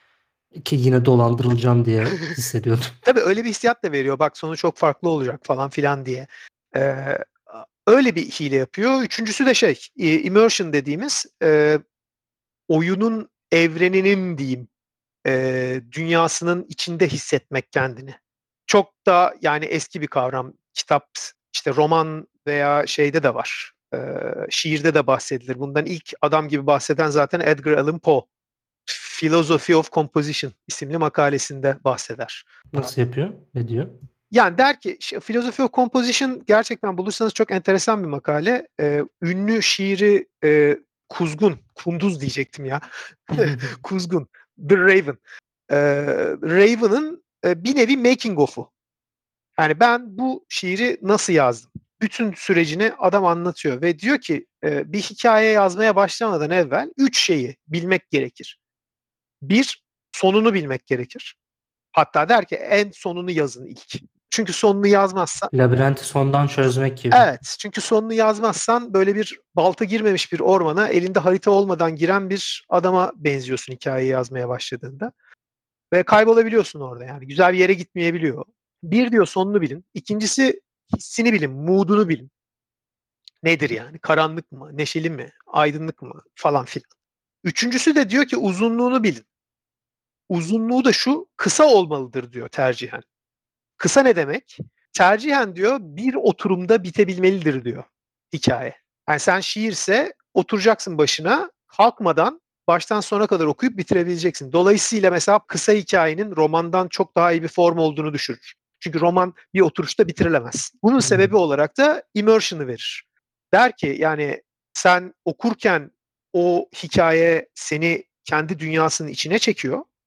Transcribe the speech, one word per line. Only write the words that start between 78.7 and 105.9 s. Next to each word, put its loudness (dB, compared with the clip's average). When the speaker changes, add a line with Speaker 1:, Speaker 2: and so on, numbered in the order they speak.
Speaker 2:
Bir 0
diyor 4
sonunu -2
bilin. -6
İkincisi -2
hissini -2
bilin, 0
mood'unu 2
bilin. -6
Nedir 0
yani? -10
Karanlık -2
mı, -18
neşeli -4
mi, -12
aydınlık -2
mı -20
falan 0
filan. -14
Üçüncüsü 0
de 2
diyor 2
ki -4
uzunluğunu 0
bilin. -2
Uzunluğu -2
da 4
şu, -2
kısa 2
olmalıdır 2
diyor -12
tercihen. -4
Kısa 4
ne 6
demek? -6
Tercihen 2
diyor 0
bir -6
oturumda 0
bitebilmelidir 0
diyor -8
hikaye. -2
Yani -2
sen 2
şiirse -2
oturacaksın 0
başına, 0
kalkmadan 2
baştan 0
sona 0
kadar 0
okuyup -2
bitirebileceksin. -2
Dolayısıyla 4
mesela 2
kısa 0
hikayenin 0